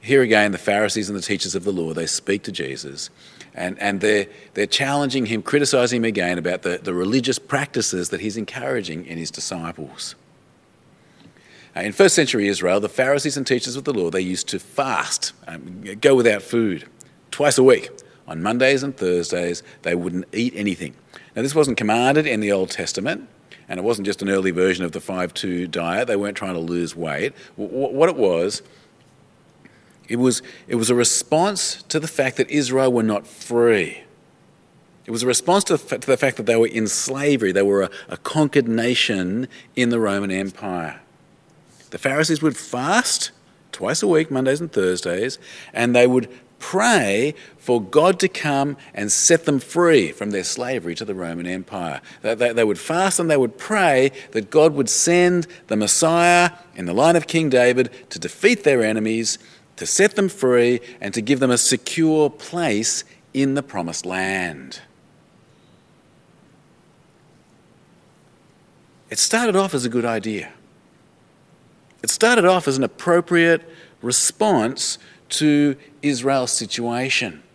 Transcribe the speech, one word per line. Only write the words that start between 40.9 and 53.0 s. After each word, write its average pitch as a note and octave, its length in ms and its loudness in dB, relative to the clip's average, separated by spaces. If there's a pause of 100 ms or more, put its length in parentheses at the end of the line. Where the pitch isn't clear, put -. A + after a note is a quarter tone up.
The - 80 -14
Pharisees D3+ 460 0
would D3+ 120 2
fast E3 760 -2 (420)
twice B2+ 300 -4
a G#3+ 40 0
week, D#3+ 240 2
Mondays C3 300 0
and E3+ 100 -8
Thursdays, F#2 680 -2 (340)
and A#2+ 240 0
they B2 100 8
would B2+ 220 2 (300)
pray D3+ 760 0 (220)
for A#2+ 240 0
God D#3+ 400 4
to F#3 80 2
come C#3+ 480 -2 (160)
and G#2 180 -6
set - 360 2
them C#3+ 120 2
free D3 540 2
from G#2 200 -6
their F#2+ 120 -4
slavery A#2+ 520 -6
to A2+ 100 -10
the G2+ 80 -8
Roman E2+ 320 -8
Empire. F2+ 560 -8 (180)
They, A2 140 -2
they, A#2+ 180 0
they A#2 120 2
would G2+ 140 0
fast F#3 400 0